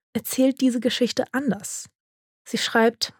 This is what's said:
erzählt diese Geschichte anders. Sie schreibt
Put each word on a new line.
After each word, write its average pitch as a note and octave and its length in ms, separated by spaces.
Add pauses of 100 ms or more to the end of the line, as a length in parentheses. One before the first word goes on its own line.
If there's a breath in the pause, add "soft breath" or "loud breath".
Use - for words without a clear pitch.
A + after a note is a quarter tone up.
(120)
erzählt C4 480
diese B3+ 200
Geschichte B3 520
anders. B3 560 (560)
Sie - 140
schreibt - 600